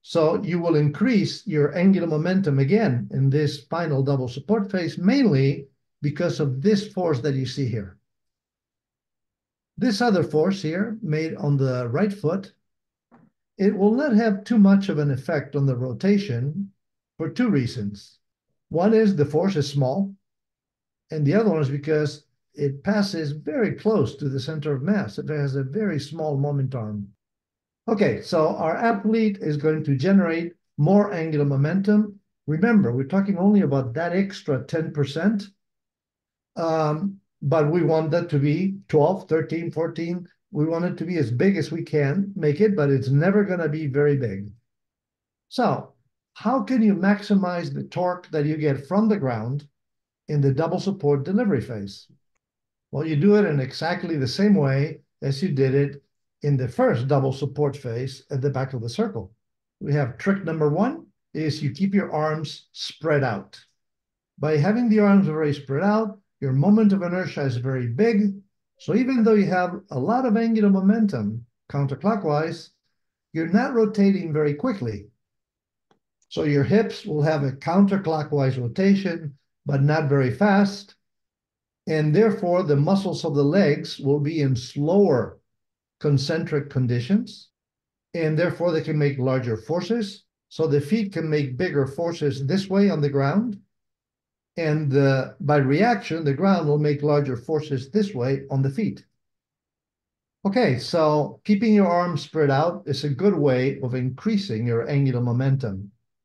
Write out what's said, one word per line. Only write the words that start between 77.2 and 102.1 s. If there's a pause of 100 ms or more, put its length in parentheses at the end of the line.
have
a
counterclockwise
rotation, (300)
but
not
very
fast. (920)
And
therefore,
the
muscles
of
the
legs
will
be
in
slower (600)
concentric
conditions, (640)
and
therefore
they
can
make
larger
forces. (260)
So
the
feet
can
make
bigger
forces
this
way
on
the
ground, (1000)
and,
uh,
by
reaction,
the
ground
will
make
larger
forces
this
way
on
the
feet. (1400)
Okay,
so
keeping
your
arms